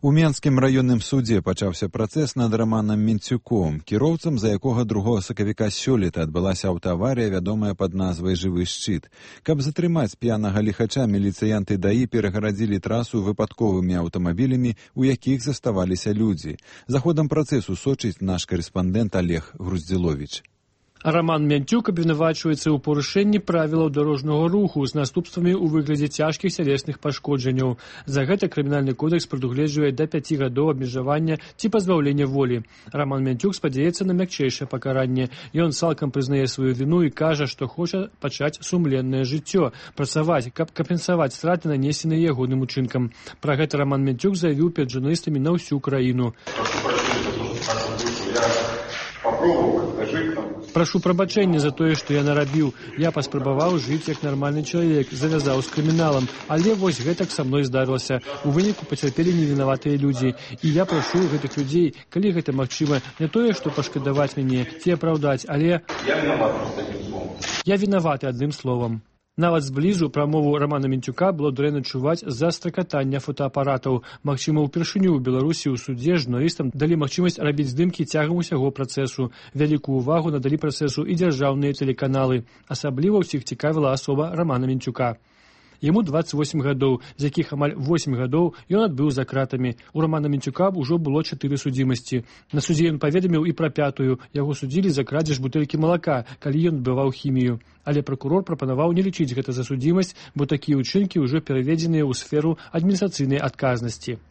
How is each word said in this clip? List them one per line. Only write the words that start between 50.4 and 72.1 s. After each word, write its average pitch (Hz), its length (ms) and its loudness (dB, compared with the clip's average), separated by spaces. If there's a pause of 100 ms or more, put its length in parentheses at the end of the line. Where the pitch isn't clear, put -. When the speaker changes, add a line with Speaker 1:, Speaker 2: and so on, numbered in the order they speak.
Speaker 2:
"Прашу 170 320 2
прабачэння 180 560 2
за 147 100 2
тое, 160 300 2
што - 160 -2
я 143 80 2
нарабіў. 147 480 2 (240)
Я 156 160 0
паспрабаваў 143 640 0
жыць 147 320 -2
як 156 160 -6
нармальны 143 400 -2
чалавек, 160 480 2
завязаў 139 480 0
з 131 80 -4
крыміналам. 156 560 2 (240)
Але 170 240 4
вось 185 240 2
гэтак 160 320 -2
са - 160 -4
мной 135 240 0
здарылася. 131 560 0 (240)
У - 80 2
выніку 196 320 0
пацярпелі 165 480 0
невінаватыя 139 640 2
людзі. 131 320 2 (320)
І 156 80 4
я 180 160 4
прашу 175 400 2
гэтых 139 320 -2
людзей, 147 320 2 (160)
калі 196 320 2
гэта 139 160 -2
магчыма, 135 480 0 (160)
не 160 80 0
тое, 226 240 2
што - 160 -4
пашкадаваць 143 720 -2
мяне 127 240 2 (160)
ці 175 160 2
апраўдаць, 147 480 0
але... 165 400 0 (1800)
я 196 80 4
вінаваты, 165 560 0
адным 131 180 -2
словам". 120 540 -2 (280)
Нават 165 320 2
зблізу 156 480 2
прамову 147 480 2
Рамана 139 320 0
Менцюка 135 400 0
было 147 240 0
дрэнна 147 240 0
чуваць 139 400 -2